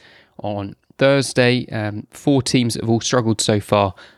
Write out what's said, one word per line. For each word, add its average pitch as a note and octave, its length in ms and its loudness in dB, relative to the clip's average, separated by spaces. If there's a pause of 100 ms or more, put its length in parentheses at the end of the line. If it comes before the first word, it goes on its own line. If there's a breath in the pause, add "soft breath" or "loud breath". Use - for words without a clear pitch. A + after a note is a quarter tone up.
(380 soft breath)
on G2+ 380 -8 (200)
Thursday. B2+ 760 2
Um, G#2+ 400 -6
four C#3 280 0
teams A#2+ 340 0
that - 100 -6
have A2+ 40 -2
all A2+ 120 2
struggled A2+ 400 0
so G#2+ 180 2
far, G2+ 360 0 (240 loud breath)